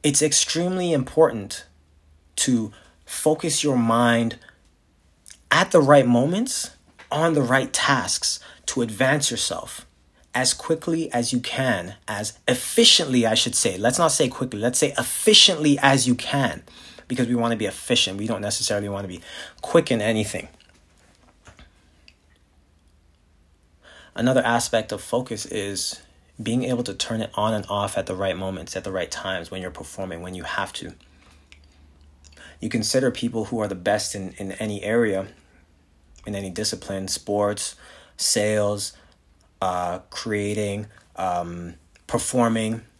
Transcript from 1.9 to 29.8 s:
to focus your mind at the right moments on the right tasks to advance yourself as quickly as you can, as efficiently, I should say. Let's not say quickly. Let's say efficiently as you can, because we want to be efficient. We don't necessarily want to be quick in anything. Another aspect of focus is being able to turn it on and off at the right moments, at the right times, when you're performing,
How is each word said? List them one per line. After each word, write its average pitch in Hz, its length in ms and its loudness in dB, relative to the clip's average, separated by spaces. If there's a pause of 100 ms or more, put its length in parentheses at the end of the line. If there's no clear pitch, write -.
to 110 340 0 (340)
focus 156 560 0
your 143 140 2
mind 117 600 4 (1120)
at 175 200 4
the 170 100 8
right 139 260 8
moments 156 640 2 (400)
on 160 220 2
the 147 80 4
right 127 320 2
tasks - 680 0 (280)
to - 140 -2
advance 131 480 2
yourself - 560 -6 (480)
as 131 200 0
quickly 165 580 -2
as 120 220 0
you 123 60 2
can, 104 560 -2 (120)
as 107 400 -6
efficiently, 131 760 4
I 110 80 4
should 113 200 0
say. 92 240 0
Let's 117 220 2
not 160 140 4
say 131 160 2
quickly. 123 300 -6
Let's 120 200 0
say - 180 2
efficiently 156 840 4
as 135 260 4
you 123 80 4
can, 127 480 -2 (440)
because 123 200 -2
we 123 80 0
want 117 160 0
to 113 60 -2
be 107 80 -4
efficient. 98 520 0
We 107 100 -6
don't 101 140 -4
necessarily 104 460 -2
want 101 160 -6
to 95 60 -8
be 90 120 -12 (400)
quick 160 300 2
in 113 100 0
anything. 107 460 -2 (3750)
Another 127 260 4
aspect 117 500 0
of 107 100 -6
focus 120 460 -4
is 101 540 -6 (400)
being 117 220 0
able 123 200 -2
to 98 100 -6
turn 110 280 -4
it - 140 -6
on 107 180 0
and 104 160 -2
off 101 280 -2
at 98 80 -2
the 95 100 -4
right 95 200 -2
moments, 95 400 -8
at 92 80 -6
the 98 80 -6
right 90 180 -4
times, 92 420 -8
when 92 100 -8
you're 90 100 -8
performing, 90 500 -10